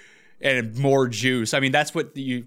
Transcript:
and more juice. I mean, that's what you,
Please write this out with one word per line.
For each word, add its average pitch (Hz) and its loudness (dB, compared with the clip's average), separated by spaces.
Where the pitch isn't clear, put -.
and 123 0
more 135 4
juice. 120 0
I 147 2
mean, 135 0
that's 147 0
what 160 -6
you, 127 -6